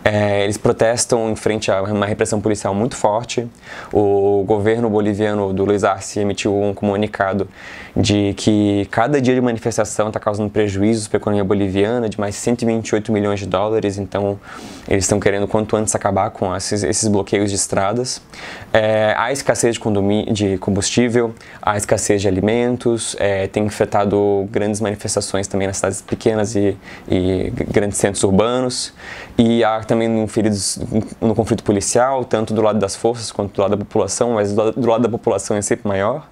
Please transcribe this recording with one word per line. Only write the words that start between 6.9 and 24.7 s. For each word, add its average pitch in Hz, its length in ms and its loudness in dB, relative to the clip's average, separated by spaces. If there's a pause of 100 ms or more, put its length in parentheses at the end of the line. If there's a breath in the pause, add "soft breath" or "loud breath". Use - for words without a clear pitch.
de 101 400 2
que 101 560 2
cada 135 300 2
dia 127 140 4
de 127 60 2
manifestação 110 720 -2
tá 110 80 -4
causando 104 300 -2
prejuízos 104 580 0
pra - 100 -2
economia 104 260 2
boliviana 101 680 0
de 95 100 -8
mais 101 160 -4
cento 120 280 -2
e - 20 0
vinte 113 240 0
e 117 60 0
oito 104 160 -2
milhões 104 280 2
de 101 60 -6
dólares, 101 520 0
então 101 420 -2 (480 loud breath)
eles 95 200 2
tão 104 120 2
querendo 101 280 0
quanto 107 280 0
antes 107 200 0
acabar 101 360 0
com 92 240 -4
esses, 101 280 -2
esses 107 240 0
bloqueios 101 420 2
de 98 60 -4
estradas. 104 680 -2 (520 loud breath)
É, 107 440 4
há 117 140 0
escassez 120 440 0
de - 40 -6
condomi-, 101 520 0
de 101 260 0
combustível, 113 760 0 (280 loud breath)
há 104 160 0
escassez 104 440 0
de 104 60 0
alimentos, 117 920 0
é, 98 280 0
tem 104 200 0
afetado 101 840 2
grandes 104 300 -2